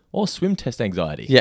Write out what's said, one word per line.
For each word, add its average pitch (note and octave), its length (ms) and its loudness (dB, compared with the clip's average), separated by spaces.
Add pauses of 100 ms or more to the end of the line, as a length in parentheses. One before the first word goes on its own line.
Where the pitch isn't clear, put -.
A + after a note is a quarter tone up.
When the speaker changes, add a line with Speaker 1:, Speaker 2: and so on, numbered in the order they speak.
(120)
Speaker 1:
or G3 160 -2
swim F#3+ 280 -2
test - 240 -8
anxiety." E2+ 480 -4
Speaker 2:
Yeah, B2+ 120 8